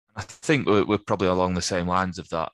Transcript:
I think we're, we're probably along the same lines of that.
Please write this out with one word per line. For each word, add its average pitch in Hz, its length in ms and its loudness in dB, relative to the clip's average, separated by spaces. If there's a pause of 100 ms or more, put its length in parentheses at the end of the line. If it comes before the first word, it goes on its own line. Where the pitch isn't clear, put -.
(160)
I 104 60 -10
think - 440 -2
we're, 101 180 4
we're 101 140 0
probably 95 300 0
along 90 260 2
the 90 80 -2
same 87 240 -2
lines 92 320 -2
of 80 120 -14
that. 82 240 -4